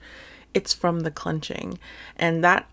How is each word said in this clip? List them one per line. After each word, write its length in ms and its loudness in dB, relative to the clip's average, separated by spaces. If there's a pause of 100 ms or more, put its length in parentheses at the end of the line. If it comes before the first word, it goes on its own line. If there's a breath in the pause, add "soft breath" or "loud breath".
(540 loud breath)
It's 200 0
from 280 0
the 100 -4
clenching. 680 -6 (400 loud breath)
And 260 2
that 300 6